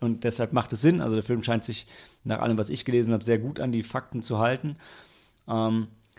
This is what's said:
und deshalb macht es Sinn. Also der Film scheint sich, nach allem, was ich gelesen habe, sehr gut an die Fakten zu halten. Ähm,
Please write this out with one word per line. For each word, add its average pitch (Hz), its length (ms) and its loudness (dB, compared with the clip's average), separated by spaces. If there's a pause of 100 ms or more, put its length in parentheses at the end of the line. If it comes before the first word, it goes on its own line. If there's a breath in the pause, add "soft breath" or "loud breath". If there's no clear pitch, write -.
und 117 240 -2
deshalb 113 280 -2
macht 117 220 0
es 104 80 -2
Sinn. 165 180 6
Also 117 140 0
der 107 100 0
Film 117 180 0
scheint 117 220 0
sich, - 220 -8 (380 loud breath)
nach 110 160 -2
allem, 113 180 2
was 107 100 -2
ich - 160 -6
gelesen 120 300 2
habe, 107 100 -2
sehr 113 140 4
gut 131 200 -6
an 127 140 -2
die 117 100 0
Fakten - 380 -6
zu 110 180 -2
halten. 131 380 0 (720 loud breath)
Ähm, 113 400 0 (300 soft breath)